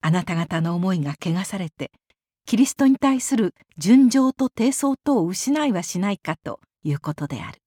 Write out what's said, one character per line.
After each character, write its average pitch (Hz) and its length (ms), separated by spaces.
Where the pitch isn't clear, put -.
あ 160 100
な 175 140
た 180 100
方 165 260
の 165 140
思 180 180
い 175 80
が 147 180
汚 180 260
さ - 120
れ 180 140
て、 - 200
キ - 120
リ 254 100
ス - 80
ト 277 120
に 269 100
対 269 240
す - 160
る 214 180
純 240 320
情 269 220
と 262 160
低 240 240
層 277 240
と 277 220
を 165 80
失 269 380
い 277 80
は 175 100
し - 160
な 202 120
い 196 80
か 160 180
と - 240
い 151 100
う 143 60
こ 151 160
と 147 120
で 131 160
あ - 80
る。 - 160